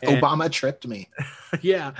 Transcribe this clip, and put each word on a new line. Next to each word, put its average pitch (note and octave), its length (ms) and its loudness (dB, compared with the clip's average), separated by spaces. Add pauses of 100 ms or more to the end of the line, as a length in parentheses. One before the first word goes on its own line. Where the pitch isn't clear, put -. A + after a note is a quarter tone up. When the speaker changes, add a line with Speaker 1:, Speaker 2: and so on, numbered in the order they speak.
Speaker 1:
And C3+ 180 4
Speaker 2:
Obama D3+ 320 2
tripped C3+ 340 -4
me. G#2 280 -10
Speaker 1:
<laughs> - 480 -8
Yeah. E3 380 2